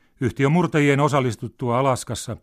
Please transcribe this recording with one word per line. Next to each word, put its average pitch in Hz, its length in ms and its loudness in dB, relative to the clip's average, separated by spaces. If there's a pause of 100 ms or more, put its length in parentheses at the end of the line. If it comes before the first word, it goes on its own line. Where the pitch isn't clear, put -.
(200)
yhtiön 135 300 0
murtajien 151 480 2
osallistuttua 127 800 -2
Alaskassa 123 640 -4